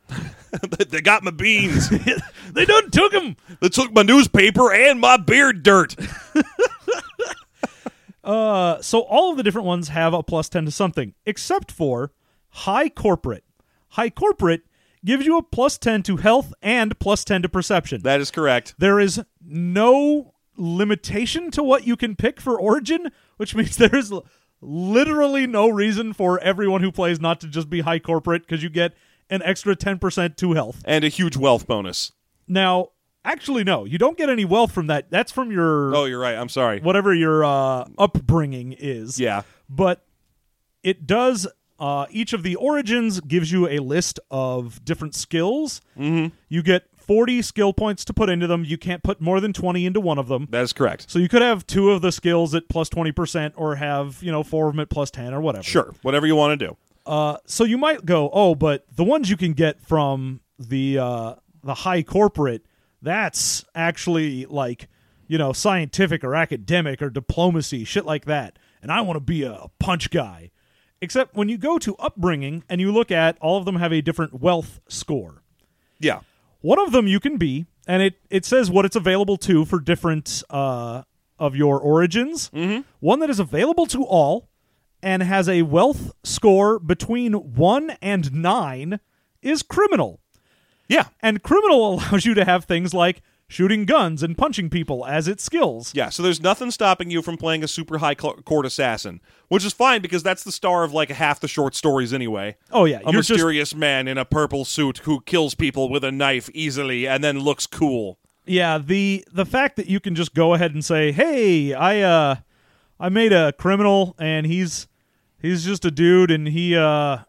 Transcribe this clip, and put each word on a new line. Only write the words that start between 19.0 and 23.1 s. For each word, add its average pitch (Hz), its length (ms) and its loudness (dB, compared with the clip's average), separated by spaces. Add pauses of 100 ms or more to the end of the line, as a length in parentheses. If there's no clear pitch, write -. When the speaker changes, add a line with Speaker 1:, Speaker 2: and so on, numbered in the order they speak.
Speaker 1:
no 233 920 2 (200)
limitation 208 960 -2
to 302 120 -2
what 262 240 2
you 233 80 0
can 220 200 -4
pick - 240 -2
for 240 200 -2
origin, 269 520 0 (260)